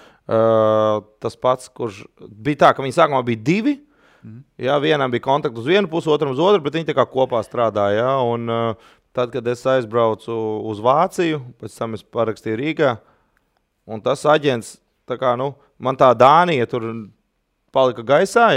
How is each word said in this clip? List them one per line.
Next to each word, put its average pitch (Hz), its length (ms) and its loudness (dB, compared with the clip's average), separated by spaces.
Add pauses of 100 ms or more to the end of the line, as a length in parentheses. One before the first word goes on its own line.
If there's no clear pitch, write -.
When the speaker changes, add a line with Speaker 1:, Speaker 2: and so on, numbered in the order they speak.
(280)
Speaker 1:
ā, 107 760 2 (200)
tas 113 160 -8
pats, 127 320 -2
kurš 107 320 -10 (240)
bija 110 380 -6
tā, 135 100 8
ka 135 80 -8
viņi 135 160 -6
sākumā 147 240 2
bija 117 160 -4
divi. 214 380 0 (480)
Speaker 2:
Mhm. 113 180 -20 (160)
Speaker 1:
Jā, 131 240 0
vienam 143 280 0
bija 120 120 -2
kontakts 135 400 -2
uz - 20 -8
vienu 190 220 2
pusi, 160 240 -4
otram 147 240 0
uz 131 80 -2
otru, 202 180 4
bet 139 140 -6
viņi 160 160 -4
tā - 60 -4
kā 123 100 4
kopā 127 380 -2
strādāja, 104 580 0
jā, 131 100 0 (200)
un, 117 140 -6
ā, 117 280 -2 (400)
tad, 123 160 -2
kad 120 160 -6
es 120 160 -4
aizbraucu 117 720 0 (320)
uz 107 160 -8
Vāciju, 160 560 0 (240)
pēc - 160 -16
tam 113 160 -8
es 104 100 -10
parakstīju 110 560 -4
Rīgā, 143 380 -2 (880)
un 107 140 -12
tas 131 240 -2
aģents, 143 480 0 (340)
tā 127 100 -6
kā, 123 200 0
nu, 135 160 -6 (260)
man 127 160 -4
tā 131 180 6
Dānija 139 540 4
tur 120 160 -6 (880)
palika 123 320 0
gaisā, 190 540 4